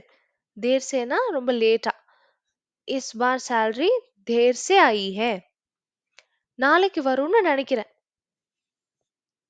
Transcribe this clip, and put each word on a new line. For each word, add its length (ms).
தேர் 280
சேனா 340
ரொம்ப 220
லேட்டா. 400
"இஸ் 280
பார் 280
சேலரி 480
தேர் 320
சே 220
ஆயி 320
ஹை." 200
நாளைக்கு 440
வரும்னு 400
நினைக்கிறேன். 480